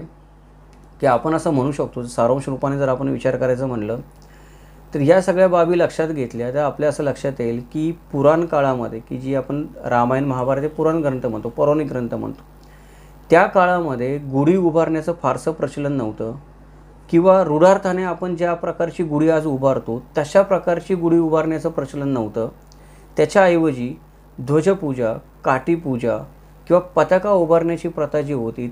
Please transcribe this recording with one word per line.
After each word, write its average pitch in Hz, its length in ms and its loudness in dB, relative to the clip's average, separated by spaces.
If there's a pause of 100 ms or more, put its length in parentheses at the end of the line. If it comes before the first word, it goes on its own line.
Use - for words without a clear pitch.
(1000)
की 135 40 2
आपण 131 280 2
असं 160 180 -2
म्हणू 139 200 0
शकतो, 127 320 -6
सारांश 123 460 0
रूपाने 139 280 -4
जर 139 100 0
आपण 135 200 -2
विचार 131 280 -2
करायचं 127 320 -2
म्हणलं, 113 300 -6 (960)
तर 151 60 -2
या 165 220 6
सगळ्या 185 260 4
बाबी 175 320 2
लक्षात 160 280 0
घेतल्या 127 460 -6
तर 143 60 -2
आपल्या 143 300 0
असं 147 140 -2
लक्षात 139 360 -4
येईल 120 220 -2 (120)
की 160 180 -2
पुराण 160 540 2
काळामध्ये, 131 540 -2
की 127 180 -10
जी 131 180 -4
आपण 143 320 -4 (180)
रामायण 123 380 2
महाभारत 135 380 -2
हे 151 60 -2
पुराण 156 300 0
ग्रंथ 131 280 -2
म्हणतो, 110 240 -6
पौराणिक 147 380 0
ग्रंथ 120 280 -6
म्हणतो, 110 260 -8 (880)
त्या 175 160 6
काळामध्ये 156 720 0
गुढी 143 400 0
उभारण्याचं 160 560 0 (100)
फारसं 131 280 -2
प्रचलन 143 400 -6
नव्हतं 113 420 -6 (760)
किंवा 185 340 6
रूढार्थाने 180 600 4
आपण 175 320 -4
ज्या 170 180 -2
प्रकारची 170 500 -4
गुढी 151 260 2
आज 156 180 2
उभारतो, 131 560 -2 (140)
तशा 160 240 2
प्रकारची 180 540 0
गुढी 170 220 2
उभारण्याचं 160 520 0
प्रचलन 143 380 -6
नव्हतं. 117 420 -2 (680)
त्याच्याऐवजी 156 800 2 (460)
ध्वजपूजा, 143 720 0 (300)
काठीपूजा 131 720 -2 (500)
किंवा 175 120 4
पताका 185 520 0
उभारण्याची 165 560 2
प्रथा 151 340 -4
जी 143 120 -6
होती, 120 380 -6